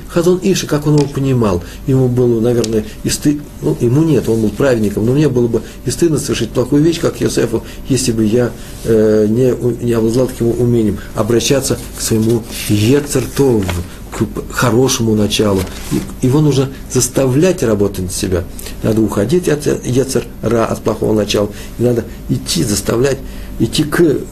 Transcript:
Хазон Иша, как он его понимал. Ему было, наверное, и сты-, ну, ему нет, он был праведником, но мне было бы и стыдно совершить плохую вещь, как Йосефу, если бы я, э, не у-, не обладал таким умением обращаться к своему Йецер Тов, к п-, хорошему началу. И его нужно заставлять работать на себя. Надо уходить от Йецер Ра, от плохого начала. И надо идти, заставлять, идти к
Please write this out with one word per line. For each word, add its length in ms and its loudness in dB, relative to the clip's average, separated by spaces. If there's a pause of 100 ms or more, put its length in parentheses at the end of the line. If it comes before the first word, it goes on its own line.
Хазон 340 2
Иша, 240 2
как 220 0
он 80 4
его 100 4
понимал. 560 0 (260)
Ему 200 4
было, 320 2
наверное, 460 0 (180)
и 60 -2
сты-, 320 0 (200)
ну, 200 0
ему 220 2
нет, 260 2
он 120 2
был 80 2
праведником, 560 0
но 60 2
мне 160 4
было 200 2
бы 140 0 (240)
и 60 -4
стыдно 280 2
совершить 320 -4
плохую 300 2
вещь, 200 2
как 180 -2
Йосефу, 440 0 (260)
если 240 0
бы 100 2
я, 280 2 (340)
э, 440 4
не 240 2
у-, 180 0
не 200 -2
обладал 360 2
таким 200 -2
умением 520 2 (160)
обращаться 600 0 (200)
к 40 -8
своему 420 0 (260)
Йецер 540 2 (120)
Тов, 300 2 (460)
к 80 -10
п-, 220 -2 (100)
хорошему 640 2
началу. 440 2 (320)
И 360 -2
его 120 4
нужно 300 2 (220)
заставлять 720 2
работать 420 0
на 60 -4
себя. 320 -2 (400)
Надо 180 2
уходить 480 0
от 160 -2
Йецер 600 0 (160)
Ра, 240 2
от 160 -4
плохого 320 0
начала. 360 0 (300)
И 40 0
надо 200 2 (260)
идти, 340 -2
заставлять, 540 0 (420)
идти 240 0
к 360 2 (120)